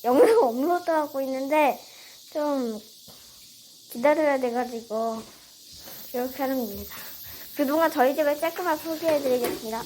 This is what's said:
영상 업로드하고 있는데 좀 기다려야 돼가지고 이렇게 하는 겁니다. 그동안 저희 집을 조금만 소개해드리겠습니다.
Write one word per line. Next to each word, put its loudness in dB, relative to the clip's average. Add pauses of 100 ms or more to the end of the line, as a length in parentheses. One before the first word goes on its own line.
영상 8
업로드하고 0
있는데 0 (540)
좀 -2 (1120)
기다려야 2
돼가지고 -4 (880)
이렇게 -6
하는 -2
겁니다. -12 (640)
그동안 2
저희 4
집을 0
조금만 -2
소개해드리겠습니다. -2